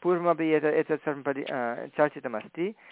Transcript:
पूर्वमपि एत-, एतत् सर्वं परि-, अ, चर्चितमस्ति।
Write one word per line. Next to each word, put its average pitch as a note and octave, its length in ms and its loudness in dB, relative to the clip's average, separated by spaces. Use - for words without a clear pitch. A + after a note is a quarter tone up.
पूर्वमपि E3+ 440 2
एत-, D#3 200 4
एतत् D3+ 400 0
सर्वं C#3+ 180 -4
परि-, C#3 280 -4
अ, A#2+ 340 -4
चर्चितमस्ति। C#3+ 880 -2